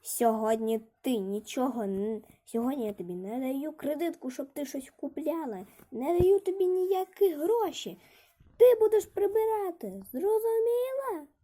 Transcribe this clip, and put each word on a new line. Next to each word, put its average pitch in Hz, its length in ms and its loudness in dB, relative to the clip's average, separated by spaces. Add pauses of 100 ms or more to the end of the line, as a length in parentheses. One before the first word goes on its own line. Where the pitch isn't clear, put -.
Сьогодні 220 800 0 (200)
ти 254 160 0
нічого 220 640 -4
н-, 202 380 -4 (240)
сьогодні 240 400 -4
я 208 80 -6
тобі 180 220 -10
не 202 240 -8
даю 269 340 -6
кредитку, 302 580 -6
щоб 269 220 -10
ти 294 120 -8
щось 269 240 -12
купляла. 285 760 -8 (260)
Не 277 280 -2
даю 381 200 6
тобі 381 260 -2
ніякі 370 680 0
гроші. 349 680 -2 (560)
Ти 494 220 10
будеш 427 260 4
прибирати. 392 1040 -2
Зрозуміла? 453 1160 0 (160)